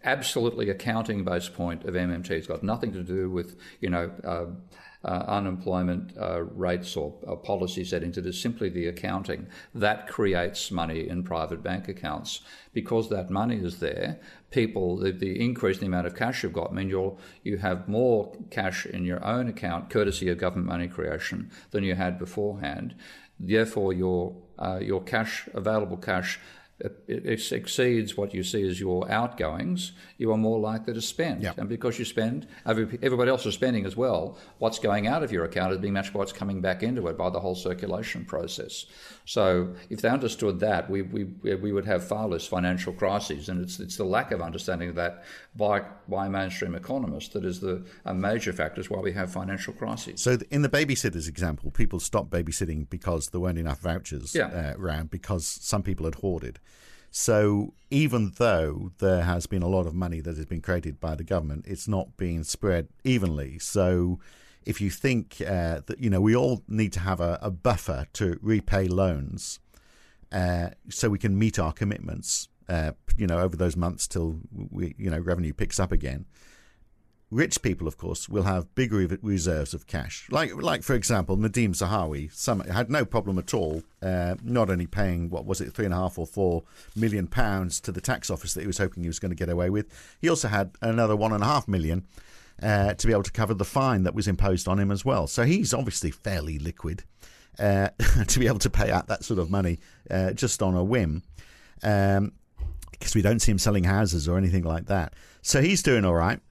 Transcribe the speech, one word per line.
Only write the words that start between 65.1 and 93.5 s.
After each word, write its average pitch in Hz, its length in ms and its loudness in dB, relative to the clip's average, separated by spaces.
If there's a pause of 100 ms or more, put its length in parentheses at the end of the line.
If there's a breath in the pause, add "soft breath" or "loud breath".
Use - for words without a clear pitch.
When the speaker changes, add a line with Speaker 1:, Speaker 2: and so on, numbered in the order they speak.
Speaker 2:
uh, 85 460 0
that, - 120 -8
you 120 120 0
know, 95 100 4
we 107 160 6
all 127 320 2
need 107 240 2
to 92 80 -2
have 92 180 0
a, 85 220 0
a 107 100 -4
buffer 87 640 0
to 90 300 0
repay 101 440 4
loans, 90 720 0 (720 soft breath)
uh, 90 380 2 (220)
so - 180 0
we 101 100 2
can 98 200 2
meet 107 200 4
our 80 140 2
commitments, - 760 -4 (220)
uh, 80 240 0 (240)
you 104 100 4
know, 85 140 4
over 90 160 2
those 85 180 2
months 87 320 -2
till 82 320 -2 (140)
we, 95 460 -6
you 98 100 -2
know, 80 100 0
revenue 87 360 0
picks - 260 0
up 90 120 2
again. 69 340 0 (1040 soft breath)
Rich 127 320 2
people, 90 260 0
of 73 80 -8
course, 85 320 -8
will 98 140 0
have 92 320 0
big 127 180 0
re-, 95 300 2
reserves 85 500 0
of 82 140 -10
cash. - 440 -8
Like, 143 300 0
like - 220 0
for 143 120 2
example, 101 440 2
Nadeem 107 320 4
Zahawi, 82 640 -2
some, 110 260 0
had 104 300 0
no 139 160 2
problem 98 320 0
at - 160 -2
all, 82 280 0 (200)
uh, 90 400 0
not 117 260 2
only 90 180 2
paying, 87 440 0
what 85 160 -6
was 95 160 -2
it, 60 100 -8
three 107 140 -2
and 90 80 0
a - 20 2
half 90 220 -2
or 82 80 -4
four 87 380 0 (300 loud breath)
million 107 340 2
pounds 95 520 0
to - 120 -8
the 87 100 -6
tax - 280 -2
office 87 240 -4
that 80 60 -6
he 85 60 -6
was 92 120 -4
hoping 90 260 -2
he 85 40 -2
was 82 120 -4
gonna 90 140 -2
get 87 140 -4
away 87 220 2
with. 104 160 0 (340 loud breath)
He 160 80 2
also 156 200 2
had 98 240 0 (100)
another 113 340 4
one 110 160 2
and 104 100 2
a 104 40 4
half 143 200 2
million, 90 380 0 (580 loud breath)
uh, 104 300 4
to - 140 0
be 113 80 8
able 101 80 4
to - 100 -4
cover 107 220 2